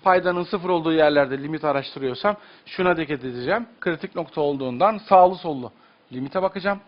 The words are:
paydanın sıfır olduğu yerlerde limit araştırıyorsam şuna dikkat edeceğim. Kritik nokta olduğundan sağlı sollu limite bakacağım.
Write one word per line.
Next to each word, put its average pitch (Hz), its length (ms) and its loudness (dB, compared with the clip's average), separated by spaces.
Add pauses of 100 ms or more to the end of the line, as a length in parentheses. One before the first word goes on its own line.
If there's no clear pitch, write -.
paydanın 180 400 2
sıfır 180 260 -6
olduğu 165 240 0
yerlerde 143 500 2
limit 151 200 -8
araştırıyorsam 139 720 -4 (300)
şuna 180 320 0
dikkat 147 260 -6
edeceğim. 131 440 -4 (140)
Kritik 175 340 -6
nokta 160 260 -6
olduğundan 143 560 0
sağlı 185 380 6
sollu 139 360 -8 (420)
limite 139 280 -6
bakacağım. 196 460 -4